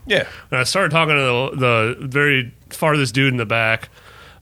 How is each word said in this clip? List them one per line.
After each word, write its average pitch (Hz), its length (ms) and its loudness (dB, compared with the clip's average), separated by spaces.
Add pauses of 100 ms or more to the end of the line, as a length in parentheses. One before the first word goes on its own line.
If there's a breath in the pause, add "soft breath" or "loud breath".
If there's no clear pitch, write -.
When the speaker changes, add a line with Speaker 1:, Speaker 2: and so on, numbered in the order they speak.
Speaker 1:
Yeah. - 200 0 (260 loud breath)
Speaker 2:
And 127 80 0
I 127 40 0
started 180 280 0
talking 156 240 2
to 139 60 2 (340)
the, 120 440 2
the 139 80 -10
very 131 440 0 (180)
farthest 147 460 0
dude 135 160 2
in 123 60 -2
the 117 80 -2
back. 113 440 -2 (520 loud breath)